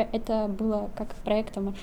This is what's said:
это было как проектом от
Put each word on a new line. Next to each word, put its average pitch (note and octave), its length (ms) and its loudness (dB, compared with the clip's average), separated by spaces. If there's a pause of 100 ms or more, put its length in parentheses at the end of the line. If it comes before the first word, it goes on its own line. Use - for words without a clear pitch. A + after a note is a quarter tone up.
(120)
это A3 340 0
было G#3 500 0
как - 200 -4
проектом G#3 540 2
от G3 120 -6